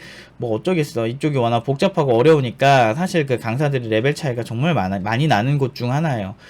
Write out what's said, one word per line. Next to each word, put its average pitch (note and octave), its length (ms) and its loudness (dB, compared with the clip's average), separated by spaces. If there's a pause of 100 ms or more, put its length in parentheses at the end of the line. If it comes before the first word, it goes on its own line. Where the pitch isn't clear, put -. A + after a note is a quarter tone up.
(380)
뭐 A#2 180 -2
어쩌겠어. C#3+ 500 -2
이쪽이 C#3 300 -4
워낙 A#2 300 0
복잡하고 C#3 520 0
어려우니까 C3 760 4
사실 E3+ 320 -2
그 B2+ 120 -2
강사들이 C3 520 -2
레벨 A#2 260 2
차이가 A#2+ 300 -4
정말 C3+ 280 -2
많아, G2 260 -2
많이 A#2 280 0
나는 C3 300 2
곳 C3+ 180 -2
중 B2 160 -4
하나예요. B2+ 440 -4 (140)